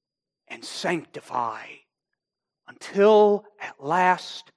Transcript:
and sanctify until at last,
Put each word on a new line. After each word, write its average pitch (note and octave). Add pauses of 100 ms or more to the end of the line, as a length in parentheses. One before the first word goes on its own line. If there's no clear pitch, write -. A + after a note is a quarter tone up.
(480)
and -
sanctify B2 (1040)
until G#3 (160)
at -
last, F3+